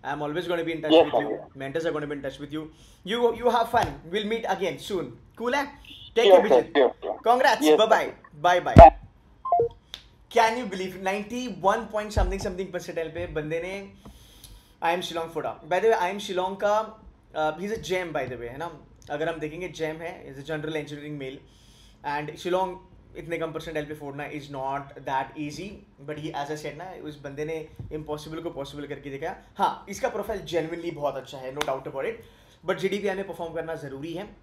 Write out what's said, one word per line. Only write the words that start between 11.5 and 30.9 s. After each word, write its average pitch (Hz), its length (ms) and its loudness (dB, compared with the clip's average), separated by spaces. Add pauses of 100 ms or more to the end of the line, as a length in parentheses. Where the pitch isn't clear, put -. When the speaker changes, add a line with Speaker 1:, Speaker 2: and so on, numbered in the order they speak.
Speaker 1:
point 214 200 -4
something 196 260 0
something 185 340 -8
percentile 165 400 -8
पे 175 220 -8
बंदे 156 260 -4
ने 185 140 -8 (1040)
I 170 140 0
Am 180 60 -4 (100)
Shillong 165 200 -6
फोड़ा। 135 240 -6 (140)
By 180 120 2
the 220 80 4
way, 220 100 4
I 180 140 -2
Am 208 140 -8
Shillong 190 340 -4
का, 214 380 0 (360)
uh, 156 220 0
he's 196 160 -6
a - 140 -8
gem, 180 260 -4
by 143 160 -2
the 123 80 -8
way, 117 140 -10
है 131 60 -14
ना? 165 120 -8 (400)
अगर 151 200 -4
हम 165 100 -6
देखेंगे, 160 300 -8 (100)
gem 160 220 -6
है, 170 120 -10 (120)
he's 139 180 -16
a - 40 -16
general 151 320 -6
engineering 147 440 -10
male। 135 140 -10 (760)
And 151 180 -6 (120)
Shillong 185 340 -2 (400)
इतने 165 200 -8
कम 160 160 -6
percentile 156 340 -8
पे 151 80 -10
फोड़ना 143 420 -10
is 135 160 -12
not 139 420 -6 (120)
that 139 380 -4
easy, 160 220 -10 (400)
but 147 160 -8
he, 156 80 -8 (120)
as 147 80 -8
I 156 120 -6
said 143 140 -10
ना, 170 80 -14 (240)
उस 143 140 -16
बंदे 139 220 -8
ने 160 120 -8 (340)
इम्पॉसिबल 156 520 -10
को 170 60 -6
पॉसिबल 143 380 -10
करके 143 220 -12
दिखाया। 151 260 -8 (220)
हाँ, 180 320 -2
इसका 202 200 -4
प्रोफाइल 202 440 -6
genuinely 165 400 -4